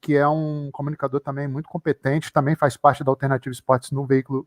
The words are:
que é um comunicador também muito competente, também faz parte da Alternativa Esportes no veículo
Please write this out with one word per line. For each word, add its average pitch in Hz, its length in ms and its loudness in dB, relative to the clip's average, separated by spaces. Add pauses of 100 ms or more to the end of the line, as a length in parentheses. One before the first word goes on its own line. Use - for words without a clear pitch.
que 147 160 0
é 143 100 4
um 151 460 -2
comunicador 143 480 -4
também 139 260 -6
muito 139 220 -6
competente, 156 640 -2
também 151 240 2
faz 139 200 0
parte 143 280 4
da 131 80 2
Alternativa 135 400 -2
Esportes 127 380 0
no 139 140 -4
veículo 131 420 0